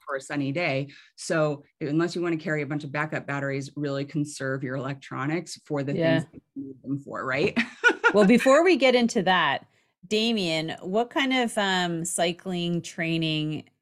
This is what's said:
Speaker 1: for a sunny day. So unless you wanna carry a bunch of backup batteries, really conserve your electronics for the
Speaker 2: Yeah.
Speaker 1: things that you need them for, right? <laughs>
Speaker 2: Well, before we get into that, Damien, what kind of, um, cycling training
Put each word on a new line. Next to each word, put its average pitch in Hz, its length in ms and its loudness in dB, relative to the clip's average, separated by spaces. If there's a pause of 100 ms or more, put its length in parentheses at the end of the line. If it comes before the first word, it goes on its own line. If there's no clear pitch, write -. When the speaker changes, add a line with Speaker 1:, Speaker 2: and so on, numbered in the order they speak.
Speaker 1:
for 143 80 -6
a 135 60 -6
sunny 143 300 -4
day. 139 380 -2 (260)
So 151 480 -2 (180)
unless 165 340 0
you 175 80 -4
wanna 170 140 -2
carry 151 260 -4
a 135 40 -6
bunch 151 180 -4
of 135 60 -12
backup 151 360 -4
batteries, 139 480 -4
really 139 300 -4
conserve 139 580 -6
your 131 140 -6
electronics 139 880 -6
for 143 180 -4
the 139 100 -4
Speaker 2:
Yeah. 160 300 2
Speaker 1:
things - 80 -16
that - 100 -20 (140)
you 139 120 -10
need 135 140 -18
them 139 180 -4
for, 110 260 -8
right? 143 320 0
<laughs> 233 120 0 (440)
Speaker 2:
Well, 202 120 8
before 262 380 8
we 359 140 6
get 247 180 4
into 240 280 2
that, 165 440 2 (400)
Damien, 196 760 0
what 214 300 -2
kind 269 220 0
of, 247 240 0
um, 180 480 0
cycling 175 760 -2
training 160 880 -4 (120)